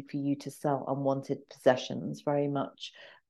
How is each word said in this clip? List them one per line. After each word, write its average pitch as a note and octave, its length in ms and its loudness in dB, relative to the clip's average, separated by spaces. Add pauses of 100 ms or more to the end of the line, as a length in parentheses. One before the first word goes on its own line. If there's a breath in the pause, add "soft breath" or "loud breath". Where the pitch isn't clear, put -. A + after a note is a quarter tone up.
for D3 60 -6
you C#3+ 180 0
to C#3+ 160 -10
sell C#3 380 -2
unwanted C#3 500 0 (120)
possessions, - 720 2
very C#3+ 260 2
much, - 440 -4 (360 loud breath)